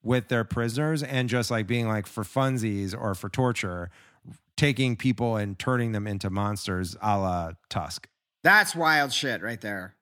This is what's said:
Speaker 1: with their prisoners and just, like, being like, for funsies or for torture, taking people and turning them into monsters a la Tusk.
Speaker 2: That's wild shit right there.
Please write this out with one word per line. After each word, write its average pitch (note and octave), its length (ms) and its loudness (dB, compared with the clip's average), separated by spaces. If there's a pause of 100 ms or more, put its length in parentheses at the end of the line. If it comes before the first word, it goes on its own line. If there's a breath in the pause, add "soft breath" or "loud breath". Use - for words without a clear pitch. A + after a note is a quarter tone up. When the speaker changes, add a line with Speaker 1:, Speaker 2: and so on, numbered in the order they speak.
Speaker 1:
with B2 260 2
their A#2 160 2
prisoners C#3 580 -2
and B2+ 260 -2
just, A#2+ 220 0
like, A2 160 0
being A#2 220 0
like, G#2+ 180 -2
for - 180 -6
funsies A2 720 0
or G#2 160 -2
for G2 160 -8
torture, F#2 600 -2 (640 soft breath)
taking C3 400 2
people B2 400 0
and G2+ 220 -4
turning A#2+ 340 0
them G#2 140 -2
into G2 240 -4
monsters F#2+ 720 -2
a G#2 180 2
la F2 340 0 (180)
Tusk. D#2 360 -8 (360)
Speaker 2:
That's G3 340 6
wild D#3 380 4
shit A#2+ 280 -2
right A2 180 -6
there. G2+ 420 -6